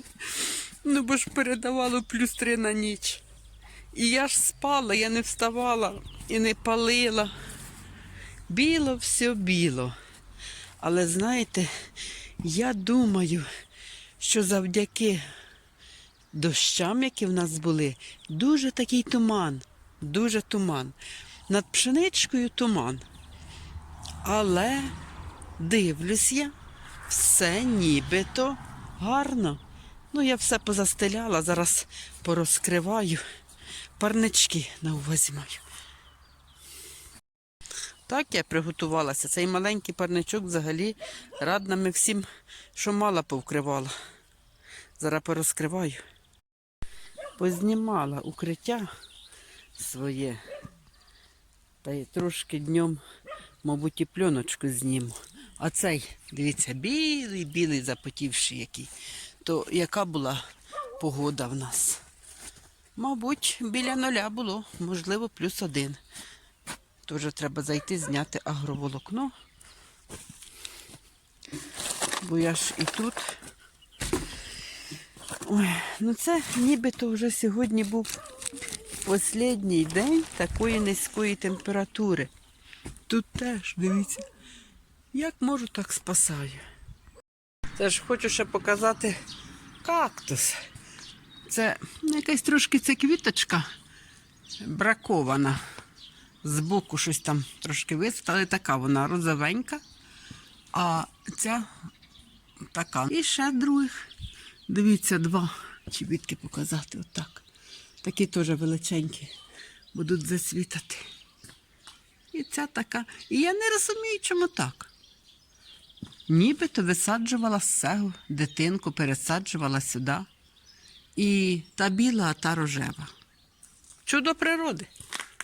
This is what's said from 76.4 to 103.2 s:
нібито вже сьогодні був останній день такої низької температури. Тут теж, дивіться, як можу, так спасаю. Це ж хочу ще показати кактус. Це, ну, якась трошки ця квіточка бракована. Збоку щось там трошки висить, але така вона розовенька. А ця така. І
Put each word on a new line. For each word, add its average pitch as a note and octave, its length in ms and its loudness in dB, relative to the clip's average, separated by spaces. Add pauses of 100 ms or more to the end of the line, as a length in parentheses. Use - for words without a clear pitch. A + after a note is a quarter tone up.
нібито B3 540 4
вже A3+ 220 2
сьогодні A3 520 2
був G#3+ 360 -2 (880)
останній G3 800 2
день B3 380 4 (140)
такої A3 420 0
низької G3+ 560 0
температури. G3 920 0 (800)
Тут A3+ 180 2
теж, A#3+ 520 -4
дивіться, F#3+ 420 2 (960)
як D#4 260 -2
можу, B3 280 0
так - 260 -6
спасаю. C#3+ 640 0 (1200)
Це G3+ 120 2
ж - 180 0
хочу A#3 220 0
ще G#3+ 160 0
показати G#3 720 2 (720)
кактус. D4+ 680 0 (960)
Це, A3+ 280 2 (260)
ну, D4+ 120 2
якась D4 260 2
трошки C#4+ 380 6
ця C4+ 160 4
квіточка - 680 2 (1040)
бракована. C#3+ 920 2 (840)
Збоку D#3 540 0
щось D#3 220 0
там D3 260 0 (140)
трошки D#3+ 360 -4
висить, G3 340 -2
але F#3 160 4
така - 300 0
вона C3+ 320 4
розовенька. E3+ 720 0 (920)
А E3+ 320 2 (340)
ця A3+ 260 -2 (1080)
така. C#3 400 -2
І D#4+ 120 2